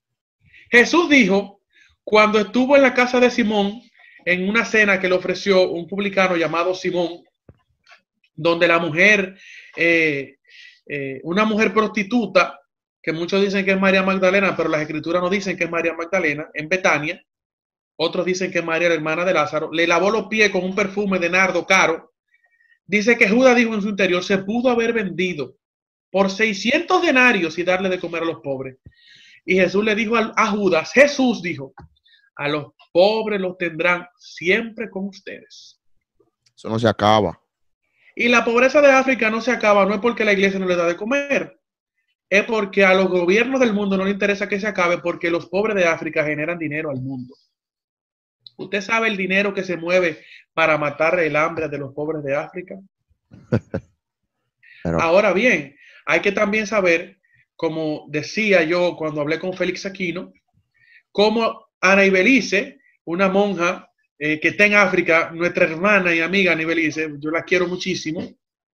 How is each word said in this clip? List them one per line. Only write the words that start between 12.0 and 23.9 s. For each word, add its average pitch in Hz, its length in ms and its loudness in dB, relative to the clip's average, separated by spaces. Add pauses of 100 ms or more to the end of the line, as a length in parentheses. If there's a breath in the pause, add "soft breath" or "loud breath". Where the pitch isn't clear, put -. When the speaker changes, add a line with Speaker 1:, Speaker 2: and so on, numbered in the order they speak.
Speaker 1:
que 165 120 -6
muchos 175 280 -2
dicen 196 220 0
que 190 80 0
es 190 80 2
María 190 220 2
Magdalena, 190 560 0
pero 160 120 -2
las 156 120 -2
escrituras 156 400 -4
no 180 80 -2
dicen 190 260 -4
que 170 100 -4
es 160 40 -6
María 165 240 -4
Magdalena, 165 640 -4
en 151 120 -8
Betania, 175 560 -2 (760)
otros 170 280 -2
dicen 185 260 -4
que 175 80 -2
es 165 60 -2
María, 165 240 0
la 165 60 2
hermana 160 280 -4
de 185 100 0
Lázaro, 151 380 -2
le 165 140 0
lavó 175 240 2
los 214 180 -2
pies 214 220 2
con 190 160 -2
un 190 100 -6
perfume 196 440 -2
de 170 100 -2
nardo 180 380 0
caro. 165 460 0 (760)
Dice 208 300 2
que 220 120 4
Judas 247 260 6
dijo 233 180 2
en 214 80 -2
su 202 80 -2
interior, 185 340 0